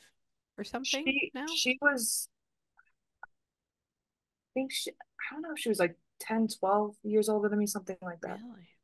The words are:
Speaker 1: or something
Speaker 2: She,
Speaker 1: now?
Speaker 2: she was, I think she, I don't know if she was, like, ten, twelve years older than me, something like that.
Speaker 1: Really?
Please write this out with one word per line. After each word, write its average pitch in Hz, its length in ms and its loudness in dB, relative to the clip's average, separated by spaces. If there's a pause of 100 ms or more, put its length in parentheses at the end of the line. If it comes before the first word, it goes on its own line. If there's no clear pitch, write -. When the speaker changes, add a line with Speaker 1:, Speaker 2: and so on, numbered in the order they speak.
(580)
Speaker 1:
or 202 60 -8
something 269 500 -2
Speaker 2:
She, - 200 -2
Speaker 1:
now? 311 260 -4
Speaker 2:
she 254 200 2
was, 269 480 0 (2250)
I 254 40 2
think 262 120 -4
she, - 180 -4
I - 440 -12
don't 311 80 -6
know 330 100 -8
if - 60 -8
she - 100 -2
was, 202 100 4
like, 170 180 2 (220)
ten, 220 300 0
twelve 208 540 2
years 214 260 4
older 208 200 4
than 208 100 2
me, 208 80 4
something 190 360 -6
like 170 200 -10
that. 196 180 -8
Speaker 1:
Really? 220 280 -18 (160)